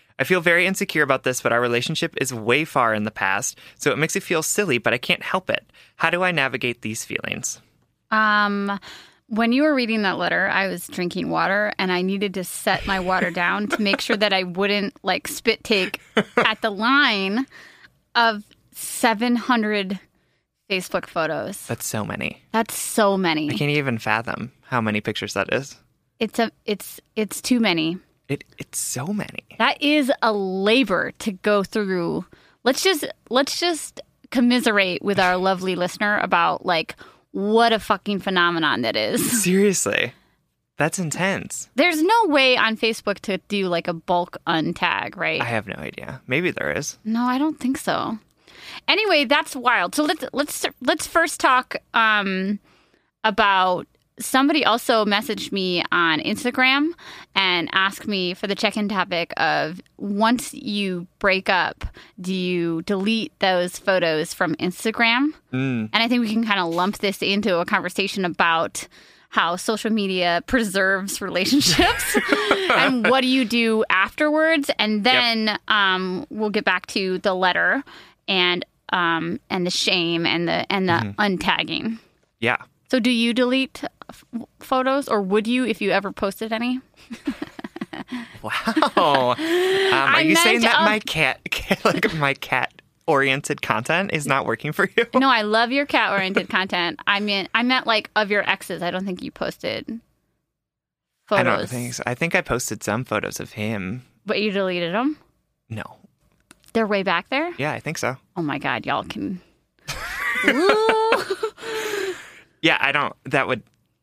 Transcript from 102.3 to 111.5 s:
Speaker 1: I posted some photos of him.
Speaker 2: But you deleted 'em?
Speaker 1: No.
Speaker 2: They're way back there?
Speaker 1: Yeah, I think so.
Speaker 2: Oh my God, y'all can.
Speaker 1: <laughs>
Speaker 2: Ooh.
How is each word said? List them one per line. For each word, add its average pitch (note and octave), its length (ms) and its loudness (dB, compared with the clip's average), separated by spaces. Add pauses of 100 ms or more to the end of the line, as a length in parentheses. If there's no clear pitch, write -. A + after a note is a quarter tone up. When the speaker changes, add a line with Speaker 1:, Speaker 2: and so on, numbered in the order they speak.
Speaker 1:
I F3+ 80 2
posted B2 400 -4
some A2+ 220 -2
photos - 360 -4
of - 120 -12
him. G#2+ 520 -6 (220)
Speaker 2:
But G3 140 -2
you G#3+ 100 0
deleted F#3 440 -4
'em? C4+ 220 -2 (540)
Speaker 1:
No. - 260 -12 (800)
Speaker 2:
They're A3+ 120 2
way G3 160 2
back F3+ 280 0
there? D#4+ 280 -2
Speaker 1:
Yeah, C#3+ 140 -2
I A#2 80 -6
think D#3 180 -8
so. B2+ 180 -2 (200)
Speaker 2:
Oh F3 60 -4
my C#3 160 -2
God, C3 260 -4
y'all - 200 -2
can. - 360 -8 (480)
Speaker 1:
<laughs> - 600 -4
Speaker 2:
Ooh. A4 760 2 (1400)